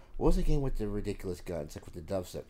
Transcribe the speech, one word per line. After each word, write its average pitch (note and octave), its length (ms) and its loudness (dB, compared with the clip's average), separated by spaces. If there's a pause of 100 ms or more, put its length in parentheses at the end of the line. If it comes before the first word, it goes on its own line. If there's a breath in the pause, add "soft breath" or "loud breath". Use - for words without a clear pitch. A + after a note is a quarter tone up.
(180)
what - 80 2
was D#3+ 100 8
the F#3 60 4
game D#3 180 6
with C3 160 0
the G#2+ 120 -2
ridiculous G2 520 -4
guns, D#2 340 -6
like, - 120 -12
with - 80 -14
the E2+ 80 -10
dubstep E2+ 480 -6